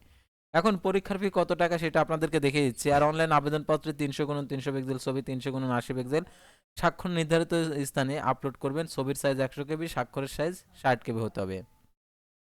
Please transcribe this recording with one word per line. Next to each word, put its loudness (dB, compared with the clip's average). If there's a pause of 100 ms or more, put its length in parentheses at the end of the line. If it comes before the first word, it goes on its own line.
(540)
এখন 4
পরীক্ষার 0
ফি -2
কত 2
টাকা 2
সেটা 2
আপনাদেরকে 2
দেখিয়ে 4
দিচ্ছি। 2
আর 6
অনলাইন 2
আবেদনপত্রে 0
তিনশো -2
গুণন -4
তিনশো -4
পিক্সেল -2
ছবি, -4
তিনশো -6
গুণন -2
আশি 0
পিক্সেল -2 (540)
স্বাক্ষর 0
নির্ধারিত 2 (300)
স্থানে -2
আপলোড -2
করবেন। -2
ছবির -4
সাইজ 0
একশো -4
কেবি, -4
স্বাক্ষরের -4
সাইজ -6 (180)
ষাট 2
কেবি -4
হতে -4
হবে। -4 (760)